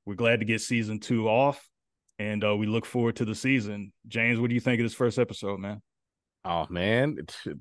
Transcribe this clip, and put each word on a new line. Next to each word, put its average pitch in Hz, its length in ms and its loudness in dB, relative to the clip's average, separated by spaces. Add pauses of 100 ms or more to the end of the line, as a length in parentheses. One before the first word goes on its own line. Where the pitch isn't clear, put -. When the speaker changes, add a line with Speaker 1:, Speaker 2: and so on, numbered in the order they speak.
Speaker 1:
We're 101 100 -6
glad 117 240 2
to 107 80 -2
get 110 140 0
season 107 400 -2
two 113 280 0
off, 135 400 2 (520)
and, 107 240 -2
uh, 104 120 2
we 107 120 0
look 113 180 0
forward 117 300 0
to 123 80 -2
the 107 100 -2
season. 104 580 -2 (140)
James, 117 320 0
what 120 120 2
do 120 40 2
you 120 60 2
think 123 180 2
of 117 60 2
this 113 100 -2
first 120 240 0
episode, 104 400 -2
man? 104 240 -10 (600)
Speaker 2:
Oh, 85 260 -2
man, 110 480 2
it's - 180 -12 (240)